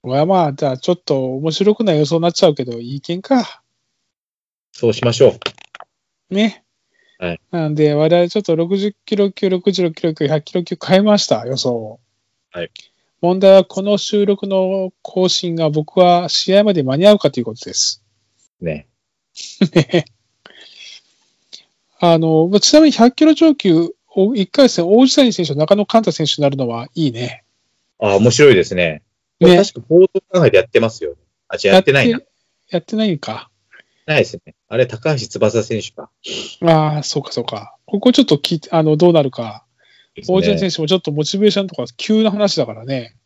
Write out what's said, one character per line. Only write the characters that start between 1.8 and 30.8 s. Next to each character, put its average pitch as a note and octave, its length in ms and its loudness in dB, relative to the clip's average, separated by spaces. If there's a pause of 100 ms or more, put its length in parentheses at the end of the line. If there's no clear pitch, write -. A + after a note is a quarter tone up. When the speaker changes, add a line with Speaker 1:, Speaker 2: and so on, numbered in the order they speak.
Speaker 1:
な G3 80 0
い D3+ 60 2
予 D3+ 80 2
想 D#3+ 100 -2
に D#3+ 60 0
な E3+ 80 0
っ - 20 -12
ち - 140 2
ゃ - 20 6
う D#3 60 2
け C3+ 100 -8
ど、 A#2+ 140 -10
い A#2+ 180 -12
い C#3 60 -10
剣 F3 180 -8
か。 - 420 -4 (1080)
Speaker 2:
そ - 160 -2
う A2 60 2
し - 100 -8
ま A#2+ 80 0
し - 100 -2
ょ A#2+ 120 6 (960)
う。 F#3 40 -8
Speaker 1:
ね。 G#3 300 -2 (540)
Speaker 2:
は F2 140 -6
い。 E2 80 -10 (100)
Speaker 1:
な E3 180 -4
ん D3+ 60 -4
で、 D3+ 200 2
我 D#3+ 220 0
々 F3 120 0
ち G#3+ 100 -4
ょ - 20 -2
っ - 20 -10
と E3+ 120 -2
六 E3+ 220 -2
十 G3+ 180 -4 (100)
キ A3 120 -4
ロ G3+ 160 -2
級、 F#3+ 180 -4
六 F#3 220 -2
十 F#3+ 100 -2
六 D#3+ 120 -2
キ - 100 -12
ロ D#3+ 100 -2
級、 D3+ 140 -4
百 D3+ 160 -2
キ - 100 -20
ロ F3 100 -4
級 E3+ 180 -10
変 F#3+ 160 2
え G3+ 40 2
ま G#3 160 2
し - 80 -4
た、 A2 200 -4
予 C3 100 -6
想 B2 180 -4
を。 A2+ 260 -10 (520)
Speaker 2:
は F2 100 -10
い。 E2+ 80 -12 (500)
Speaker 1:
問 F#3 200 -2
題 F#3+ 120 8
は F#3+ 120 8
こ - 180 -8
の G3+ 160 -2
収 G3+ 260 -2
録 G3 220 -2
の F#3+ 460 -4 (100)
更 F#3 260 -2
新 E3+ 280 -4
が D#3+ 140 0
僕 D3+ 280 -4
は F3 300 4
試 - 280 -2
合 G#3 80 4
ま G#3 100 2
で D#3+ 80 -2
間 C3 140 -2
に F3 100 2
合 G#3 80 8
う G3+ 40 0
か D3 120 0
と B2+ 100 -8
い - 20 -4
う - 20 -4
こ A2+ 100 -10
と - 100 -20
で F#2 100 -14
す。 - 300 -6 (560)
Speaker 2:
ね。 D#2 260 -8 (480)
Speaker 1:
<laughs> - 400 -4
ね。 E3 300 0 (1900)
あ E3+ 180 4
の、 D#3+ 320 2 (120)
ち - 140 0
な D4+ 60 8
み D#4+ 60 6
に C#4+ 60 4
百 A#3+ 240 4
キ - 80 2
ロ D#4 100 4
超 D4+ 220 2
級、 E3+ 400 0 (180)
お-、 G3+ 220 2
一 F#3+ 100 -2
回 C4+ 220 2
戦、 E3+ 180 -2
王 A3 200 6
子 C4 100 0
谷 B3+ 160 4
選 F3 140 -4
手 C#3 80 -6
と C#3 40 -6
中 D#3 160 2
野 G#3 120 -2
寛 A3+ 160 2
太 G3 100 -2
選 D3+ 140 -4
手 - 120 -4
に D3+ 40 -2
な C#3 80 2
る C#3 60 -8
の C3 120 -4
は A#2 260 -8
い D#3+ 140 -2
い A#2+ 40 -4
ね。 A#2+ 320 -12 (540)
Speaker 2:
あ、 G#2 180 0
面 A2 140 4
白 C#3 220 6
い - 20 8
で F2+ 80 2
す F#2 140 -6
ね。 D#2+ 260 -4 (380)
Speaker 1:
ね。 F3 160 6
Speaker 2:
確 G3 240 0
か - 80 -20
報 E3 140 2
道 F#3+ 60 4 (200)
考 F3+ 180 2
え G#2+ 60 4
て G2 60 4
や F#2 40 4
っ - 60 -4
て - 100 0
ま A2+ 120 0